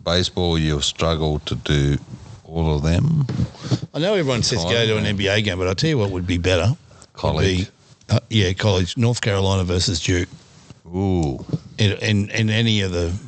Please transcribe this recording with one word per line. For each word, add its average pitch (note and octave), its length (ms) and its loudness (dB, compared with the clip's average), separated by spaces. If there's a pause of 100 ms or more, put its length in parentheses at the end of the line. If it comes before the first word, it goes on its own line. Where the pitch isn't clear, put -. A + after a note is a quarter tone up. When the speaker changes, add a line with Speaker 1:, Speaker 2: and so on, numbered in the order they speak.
Speaker 1:
Baseball, F2 520 2
you'll D#2 240 2
struggle D#2 580 0
to - 160 -6
do C#2+ 420 2 (480)
all D#2+ 300 0
of C#2+ 60 0
them. B2 460 2 (680)
Speaker 2:
I C#3 60 -6
know F#3+ 140 0
everyone C3 280 0
says G#2+ 220 0
go E2+ 80 -2
to A#2 120 2
an A2 40 2
Speaker 1:
Kind G#2+ 120 2
of. G#2+ 60 0
Speaker 2:
N G#2 120 -2
B F#2+ 100 0
A G#2 140 4
game, G2 160 -2
but F#2 100 0
I F#2 60 0
tell D#3 160 0
you D3+ 80 2
what G2+ 140 0
would F2+ 160 -4
be F2+ 100 0
better. F2 320 2
Would - 440 -8
Speaker 1:
College. F2+ 520 0
Speaker 2:
be, - 20 -16 (400)
uh, - 120 2 (100)
yeah, G2+ 240 2
college. F#2 440 0
North A#2 240 2
Carolina G2 420 0
versus F2+ 360 0
Duke. F2+ 300 0 (580)
Speaker 1:
Ooh. F2 560 0 (360)
Speaker 2:
In, G2+ 140 4
in, G#2 360 0
in A2 220 0
any A2 300 2
of F#2+ 100 -2
the F2 160 0 (200)